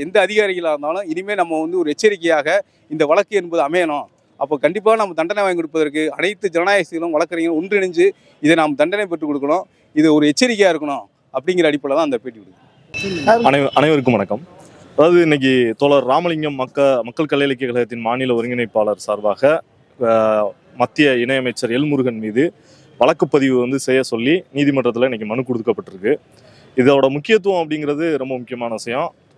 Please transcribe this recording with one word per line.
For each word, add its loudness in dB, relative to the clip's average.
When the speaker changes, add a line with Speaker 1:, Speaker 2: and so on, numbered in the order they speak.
Speaker 1:
எந்த -4
அதிகாரிகளா 0
இருந்தாலும் -4
இனிமே -6
நம்ம -2
வந்து -4
ஒரு -2
எச்சரிக்கையாக 0
இந்த 2
வழக்கு 0
என்பது -2
அமையணும். -2
அப்ப -2
கண்டிப்பா 2
நம்ம -2
தண்டனை -2
வாங்கி 0
கொடுப்பதற்கு -2
அனைத்து -4
ஜனநாயக 2
சக்திகளும் -6
வழக்கறிஞர்களும் -2
ஒன்றிணைஞ்சு 0
இதை 6
நாம் 0
தண்டனை 0
பெற்றுக் -6
கொடுக்கணும். -2
இது 4
ஒரு 4
எச்சரிக்கையா 2
இருக்கணும் -6
அப்படிங்கிற 0
அடிப்படையில -2
தான் 0
அந்த -2
பேட்டி -16
கொடுக்குறோம். -4
Speaker 2:
அனை-, 2
அனைவருக்கும் 2
வணக்கம். -4
அதாவது 6
இன்னைக்கு 2
தோழர் 4
ராமலிங்கம் -2
மக்க-, 2
மக்கள் -4
கல்வி 0
இலக்கிய -4
கழகத்தின் -4
மாநில 0
ஒருங்கிணைப்பாளர் -2
சார்பாக, -2
அஹ், 2
மத்திய 2
இணையமைச்சர் -4
எல்முருகன் -2
மீது 0
வழக்கு 2
பதிவு 2
வந்து -2
செய்ய 2
சொல்லி 0
நீதிமன்றத்துல 0
இன்னைக்கு -6
மனு -4
கொடுக்கப்பட்டிருக்கு. -2
இதோட 6
முக்கியத்துவம் 0
அப்படிங்கிறது -4
ரொம்ப -6
முக்கியமான -8
விஷயம். -6